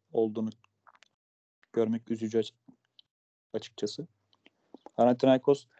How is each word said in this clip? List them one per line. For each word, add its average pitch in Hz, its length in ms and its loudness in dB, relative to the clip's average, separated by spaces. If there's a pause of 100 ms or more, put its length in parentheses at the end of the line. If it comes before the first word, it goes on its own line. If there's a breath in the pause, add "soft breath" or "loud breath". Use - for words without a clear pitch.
(120)
olduğunu 110 380 -2 (1200)
görmek 113 380 -2
üzücü 113 280 -4
aç-, 107 160 -4 (1000)
açıkçası. - 540 -8 (920)
Panathinaikos 131 680 2 (140)